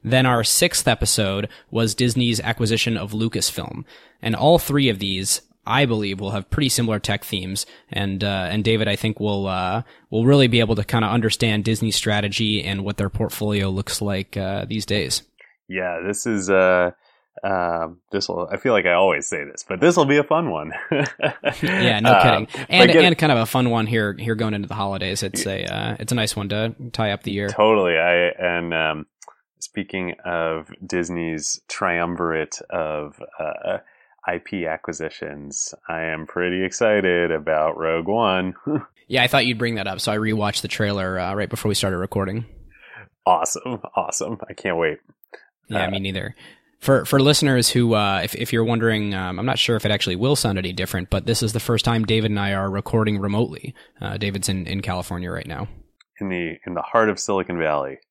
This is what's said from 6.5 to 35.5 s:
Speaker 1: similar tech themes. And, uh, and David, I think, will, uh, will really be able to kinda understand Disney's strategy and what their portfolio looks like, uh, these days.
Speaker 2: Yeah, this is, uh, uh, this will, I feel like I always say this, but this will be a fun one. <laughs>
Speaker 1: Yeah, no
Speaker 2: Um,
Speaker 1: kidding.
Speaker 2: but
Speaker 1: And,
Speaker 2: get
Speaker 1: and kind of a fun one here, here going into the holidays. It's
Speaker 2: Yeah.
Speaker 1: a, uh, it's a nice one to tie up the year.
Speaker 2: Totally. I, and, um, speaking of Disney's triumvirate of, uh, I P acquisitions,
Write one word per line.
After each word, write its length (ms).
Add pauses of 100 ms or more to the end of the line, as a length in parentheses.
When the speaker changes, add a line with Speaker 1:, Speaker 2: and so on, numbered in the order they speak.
Speaker 1:
similar 320
tech 240
themes. 420 (240)
And, 320
uh, 300
and 100
David, 240
I 80
think, 240
will, 300
uh, 340 (280)
will 140
really 220
be 140
able 160
to 80
kinda 240
understand 560
Disney's 320
strategy 640
and 220
what 140
their 120
portfolio 580
looks 320
like, 360
uh, 280
these 220
days. 360 (440)
Speaker 2:
Yeah, 400
this 180
is, 260
uh, 420 (500)
uh, 460 (240)
this 160
will, 220
I 60
feel 160
like 140
I 60
always 340
say 180
this, 240
but 120
this 160
will 100
be 100
a 80
fun 260
one. 220 (180)
<laughs> 0 (720)
Speaker 1:
Yeah, 380
no 140
Speaker 2:
Um, 80
Speaker 1:
kidding. 300
Speaker 2:
but 180
Speaker 1:
And, 220
Speaker 2:
get 120
Speaker 1:
and 140
kind 140
of 60
a 60
fun 260
one 160
here, 280
here 200
going 200
into 140
the 60
holidays. 480
It's 220
Speaker 2:
Yeah. 80
Speaker 1:
a, 120
uh, 340
it's 140
a 20
nice 220
one 140
to 240 (180)
tie 180
up 140
the 80
year. 160
Speaker 2:
Totally. 500
I, 300 (100)
and, 340
um, 340 (520)
speaking 560 (100)
of 460 (160)
Disney's 840
triumvirate 920 (100)
of, 500 (180)
uh, 400 (480)
I 120
P 280
acquisitions, 1080 (140)